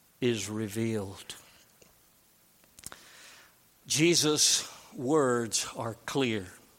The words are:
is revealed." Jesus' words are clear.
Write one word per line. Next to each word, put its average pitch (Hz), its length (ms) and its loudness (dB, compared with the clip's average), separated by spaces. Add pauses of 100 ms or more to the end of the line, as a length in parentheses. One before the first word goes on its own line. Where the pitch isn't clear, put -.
(200)
is 113 300 0
revealed." 107 840 -4 (2500)
Jesus' 151 800 4 (260)
words 123 720 2 (120)
are 113 180 -6 (100)
clear. 110 420 0 (320)